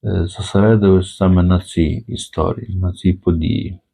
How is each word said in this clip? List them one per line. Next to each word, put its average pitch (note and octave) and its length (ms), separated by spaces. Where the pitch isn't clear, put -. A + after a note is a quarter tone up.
е, F#2 220
зосередились G2 880
саме F#2 280
на F2+ 160
цій - 480
історії, F#2 720
на F2+ 140
цій F#2 200
події. E2 640